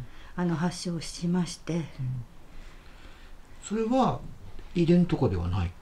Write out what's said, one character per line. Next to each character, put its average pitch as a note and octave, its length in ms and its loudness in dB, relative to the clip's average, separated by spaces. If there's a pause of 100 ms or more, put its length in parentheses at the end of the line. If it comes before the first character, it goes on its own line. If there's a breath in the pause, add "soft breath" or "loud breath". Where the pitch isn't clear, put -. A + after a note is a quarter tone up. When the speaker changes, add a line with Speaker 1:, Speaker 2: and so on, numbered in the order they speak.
(360 loud breath)
Speaker 1:
あ F3 100 0
の、 E3+ 100 2
発 F3 280 -2
症 E3+ 180 -4
し - 260 -6
ま F3 180 2
し - 120 -8
て。 - 180 -6
Speaker 2:
う E3+ 40 0
ん。 D#3 60 -4 (1800 soft breath)
そ - 140 -6
れ A3+ 80 0
は A3 380 4 (520)
遺 F3 120 4
伝 F3 200 8
と D#3+ 120 2
か B2+ 100 4
で F2+ 80 2
は F2 140 0
な F#2 160 2
い？ F2 60 -2 (100)